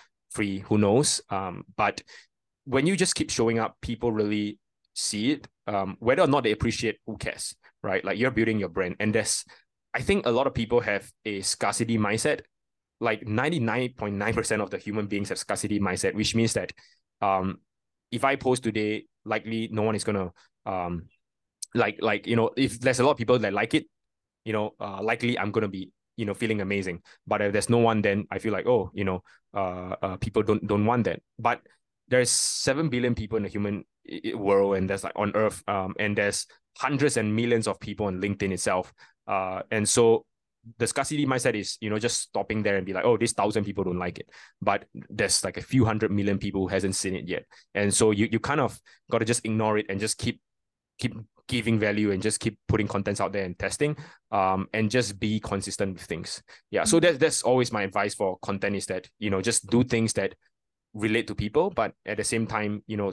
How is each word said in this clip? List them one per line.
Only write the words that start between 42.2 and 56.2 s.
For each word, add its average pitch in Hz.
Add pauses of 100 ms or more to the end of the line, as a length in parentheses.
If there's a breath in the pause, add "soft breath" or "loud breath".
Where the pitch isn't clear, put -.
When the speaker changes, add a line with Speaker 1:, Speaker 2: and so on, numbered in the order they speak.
Speaker 1:
stopping 107
there 101
and 92
be 95
like, 92
"Oh, 117
these 113
thousand 107
people 98
don't 90
like 90
it." - (320 loud breath)
But 101 (240)
there's, 104
like, 92
a 98
few 131
hundred 107
million 101
people 98
who 95
hasn't 95
seen 92
it -
yet. 87 (280 soft breath)
And 101
so 110
you, 107
you 110
kind 143
of 117 (300 soft breath)
gotta 117
just 117
ignore 110
it 107
and 98
just 110
keep, 110 (600)
keep 120 (320)
giving 113
value 104
and 95
just 107
keep - (100)
putting 107
contents 101
out 98
there 101
and 90
testing, 147 (340 loud breath)
um, 95
and 110
just 107
be 107
consistent 98
with 90
things. - (260 loud breath)